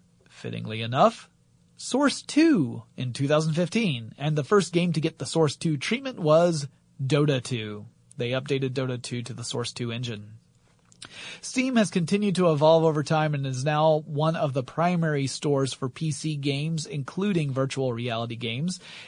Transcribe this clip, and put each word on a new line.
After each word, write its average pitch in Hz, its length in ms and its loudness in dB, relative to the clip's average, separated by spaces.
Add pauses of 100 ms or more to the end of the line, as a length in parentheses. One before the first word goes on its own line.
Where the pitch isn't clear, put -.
(300)
fittingly 113 500 -8
enough, 139 480 2 (480)
Source - 460 0
two 180 600 2 (120)
in 127 160 -4
two 139 140 -2
thousand 156 280 2
fifteen, 165 600 -2
and 147 200 -2
the 147 80 0
first 202 280 2
game 170 200 2
to 151 80 -2
get 156 180 -2
the 139 80 -8
Source 160 300 2
two 156 200 -2
treatment 247 440 -4
was 160 480 4 (360)
Dota 143 380 2
two. 107 440 -6 (300)
They 120 140 -4
updated 135 400 -2
Dota 127 320 -4
two 120 200 -8
to 117 120 -10
the 117 80 -10
Source 120 300 -6
two 120 180 -6
engine. 113 440 -8 (1080)
Steam 262 340 -2
has 214 160 4
continued 196 460 0
to 180 160 6
evolve 160 320 6
over 156 180 4
time 156 320 0
and 139 100 -4
is 131 200 -4
now 156 420 2
one 156 300 0
of 151 160 0
the 135 100 -2
primary 160 640 0
stores 139 480 0
for 135 140 -6
P 156 240 -4
C 156 240 -4
games, 147 500 -4
including 156 640 -2
virtual 135 400 -2
reality 117 440 -4
games. 123 420 -4 (300)